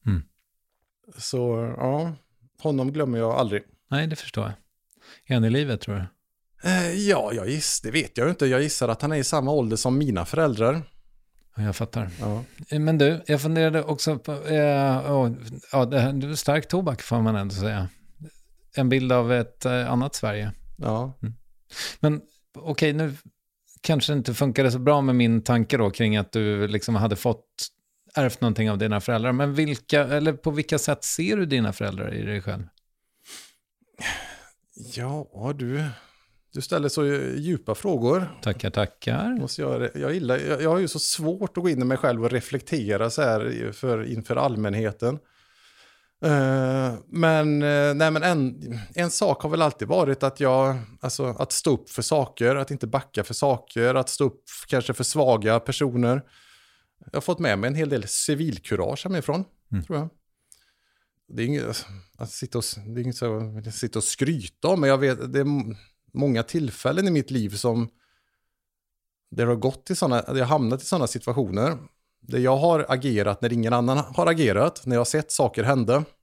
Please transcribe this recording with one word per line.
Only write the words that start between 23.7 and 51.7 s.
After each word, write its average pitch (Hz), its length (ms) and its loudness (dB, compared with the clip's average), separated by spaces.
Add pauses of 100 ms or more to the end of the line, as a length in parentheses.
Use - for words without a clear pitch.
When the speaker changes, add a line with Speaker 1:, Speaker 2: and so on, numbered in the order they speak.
Speaker 1:
kanske 151 320 2
det 147 40 2
inte 123 180 0
funkade 131 380 2
så 127 60 -2
bra 143 220 4
med 135 160 2
min 117 260 4
tanke 117 340 2
då 107 140 4
kring 107 260 2
att 101 160 -2
du 104 360 0
liksom 104 260 -2
hade 104 220 2
fått, 113 300 -2 (680)
ärvt 131 260 0
någonting 110 300 2
av 104 80 -2
dina 107 220 0
föräldrar. 117 320 0
Men 139 220 0
vilka, 147 500 0
eller 147 280 0
på 151 180 -4
vilka 151 280 -2
sätt - 260 -2
ser 196 320 -2
du 190 100 0
dina 120 260 0
föräldrar 104 420 -6
i 107 80 -6
dig 104 200 -6
själv? 104 200 -8 (2000)
Speaker 2:
Ja, 123 800 -8
du. 135 300 -4 (680)
Du 143 80 -8
ställer 143 280 -2
så, 147 160 0
eh, 135 320 -2
djupa 147 380 -2
frågor. 165 680 0
Speaker 1:
Tackar, 104 280 -2
tackar. 160 680 -2
Speaker 2:
Måste 135 220 -6
jag, 123 320 -2
jag 143 200 -2
gillar, 135 240 0
jag, 143 240 -2
jag 160 80 2
har 175 80 4
ju 190 100 0
så - 100 -6
svårt 180 580 -2
att 175 60 -4
gå 180 60 2
in 131 140 2
i - 20 2
mig 131 120 2
själv 120 280 0
och 117 60 2
reflektera 117 800 -2
så 151 120 -2
här 113 280 2
i-, 113 220 -6
för, 113 320 -2
inför 120 320 -4
allmänheten. 113 840 0 (1040)
Eh, 131 720 2 (140)
men, 156 540 2
eh, 147 320 4
nej, 156 160 4
men 156 120 0
en, 147 400 2 (320)
en 175 160 0
sak 170 320 0
har 156 80 -2
väl 165 120 2
alltid 147 260 0
varit 139 340 2
att 135 180 0
jag, 135 360 4 (240)
alltså, 131 260 -4
att - 260 -4
stå - 180 0